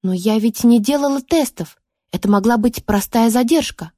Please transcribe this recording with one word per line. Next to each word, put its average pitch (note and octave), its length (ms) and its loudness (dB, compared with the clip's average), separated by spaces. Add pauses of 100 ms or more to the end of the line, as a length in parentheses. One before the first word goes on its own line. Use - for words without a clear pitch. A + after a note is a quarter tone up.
Но F#3 120 -4
я G#3+ 260 0
ведь A3 240 -2
не A#3 180 6
делала C#4 400 -2
тестов. - 580 -4 (320)
Это - 180 -6
могла G#3 280 2
быть A3+ 260 -2
простая A3+ 460 0
задержка. B3 680 -2